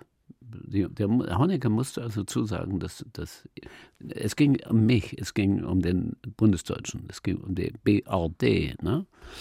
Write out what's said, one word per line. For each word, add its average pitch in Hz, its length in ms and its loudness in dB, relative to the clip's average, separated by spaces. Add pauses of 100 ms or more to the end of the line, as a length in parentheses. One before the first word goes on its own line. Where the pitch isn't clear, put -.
(400)
Die, 101 480 -4
der 101 220 -2
Mu-, 123 160 2
Honecker 131 440 2
musste 113 320 -2
also 107 220 -4
zusagen, 95 560 -4
dass, - 320 -8
dass, - 380 -12 (580)
es - 300 -6
ging 143 200 6 (120)
um 110 160 6
mich, 113 340 2
es - 140 -10
ging 98 320 2
um 92 160 2
den 90 340 0 (220)
Bundesdeutschen, - 720 0
es - 120 -16
ging 90 160 -2
um 92 160 -6
die 87 200 -4 (100)
B 104 220 4
R 85 240 0 (120)
D, 92 400 2
ne? 139 240 0 (360)